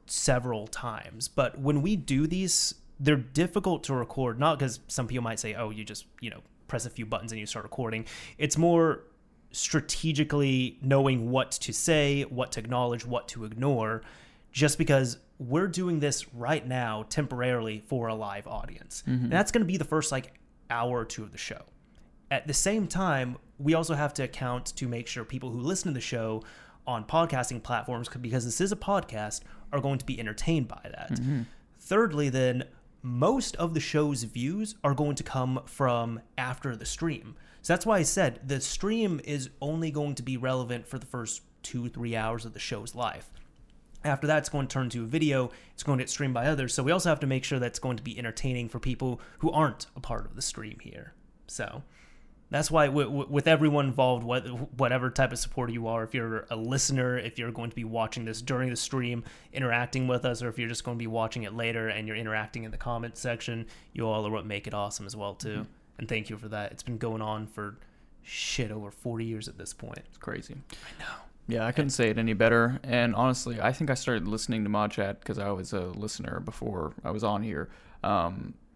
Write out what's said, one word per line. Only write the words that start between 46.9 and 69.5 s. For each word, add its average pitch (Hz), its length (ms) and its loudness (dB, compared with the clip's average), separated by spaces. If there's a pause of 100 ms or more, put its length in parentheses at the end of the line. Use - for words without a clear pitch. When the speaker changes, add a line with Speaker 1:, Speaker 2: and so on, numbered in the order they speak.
Speaker 1:
also 175 180 4
have 147 120 4
to 143 60 0
make 131 160 2
sure 139 160 -2
that's 120 200 -2
going - 180 -2
to - 60 -10
be 127 140 -8
entertaining 120 520 -2
for 120 100 -8
people 127 400 0 (200)
who 156 120 2
aren't 147 340 2 (100)
a - 40 -12
part 113 260 -4
of - 100 -10
the 123 80 -6
stream 107 360 -8
here. - 340 -16 (340)
So - 340 -8 (720)
that's 147 180 0
why 156 160 8
w-, 139 220 4
w-, 139 200 -2
with 143 200 2
everyone 147 400 8
involved, 127 360 4
what, 123 200 0 (340)
whatever 127 320 2
type 127 220 4
of 117 80 -6
supporter 120 340 -2
you 113 140 -4
are, 113 160 0
if 110 100 -6
you're 113 380 -2
a 117 40 -2
listener, 127 600 2
if 117 220 -6
you're 120 120 -4
going 117 200 -8
to - 40 -18
be 117 80 -6
watching 113 420 -2
this 110 180 -6
during 127 260 0
the 120 60 -2
stream, 120 480 -2 (280)
interacting 127 560 0
with 123 160 2
us, 123 200 0
or 120 60 -2
if 110 100 -6
you're 117 100 -2
just 117 140 -6
gonna 120 140 -4
be 113 100 -4
watching 113 340 -2
it 104 140 -6
later 117 340 -2
and 107 180 -4
you're 110 80 -6
interacting 110 480 -4
in 110 60 -10
the - 80 -6
comment 117 400 -4
section, 117 480 -4 (280)
you 113 140 -2
all 107 200 0
are - 20 -2
what 107 160 -2
make 101 220 -6
it 104 80 -6
awesome 104 320 -4
as 104 80 -10
well, 101 180 -6
too. - 160 -8
Speaker 2:
Mm-hmm. 107 140 -4 (340)
Speaker 1:
And 113 100 -8
thank 110 220 -2
you 107 80 -8
for 110 120 -12
that. 104 240 -6
It's - 100 -14
been 117 160 -6
going 110 240 -4
on 107 240 -4
for, 104 320 -10 (420)
shit, - 480 -4
over 104 220 -8
forty 117 340 -4
years 110 220 -4
at - 100 -14